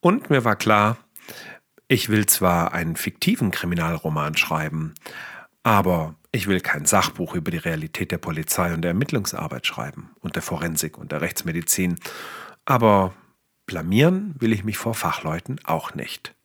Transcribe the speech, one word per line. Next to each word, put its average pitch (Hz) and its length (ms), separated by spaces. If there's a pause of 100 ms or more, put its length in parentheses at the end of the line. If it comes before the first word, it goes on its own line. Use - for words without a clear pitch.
Und 196 280
mir 135 140
war 110 140
klar, 107 400 (920)
ich 113 200
will 107 160
zwar - 480
einen 82 240
fiktiven 113 540
Kriminalroman 80 840
schreiben, 78 580 (680)
aber 90 520 (180)
ich 98 140
will 95 120
kein 73 260
Sachbuch - 480
über 85 160
die 85 80
Realität 80 540
der 87 60
Polizei 85 560
und 82 80
der 87 80
Ermittlungsarbeit 90 760
schreiben - 540
und - 160
der - 80
Forensik 80 540
und 71 160
der 73 80
Rechtsmedizin. 85 760 (680)
Aber 104 480 (520)
blamieren 143 720
will 117 140
ich 98 140
mich 107 120
vor 113 180
Fachleuten 143 680
auch - 300
nicht. - 520